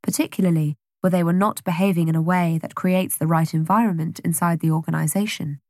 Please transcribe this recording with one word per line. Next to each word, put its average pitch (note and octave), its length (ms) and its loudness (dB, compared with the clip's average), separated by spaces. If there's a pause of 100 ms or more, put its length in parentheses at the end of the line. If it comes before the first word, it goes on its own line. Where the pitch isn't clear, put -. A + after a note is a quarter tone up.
particularly E3+ 720 0 (260)
where F#3 100 2
they F3 120 2
were E3+ 80 2
not G3 320 0
behaving F3 440 0
in D#3+ 80 0
a D#3+ 60 2
way E3+ 400 2
that - 120 -12
creates F#3 420 0
the D#3+ 120 -2
right D#3+ 260 2
environment E3+ 680 0
inside E3+ 380 0
the D#3+ 120 0
organization. D#3 880 -2 (100)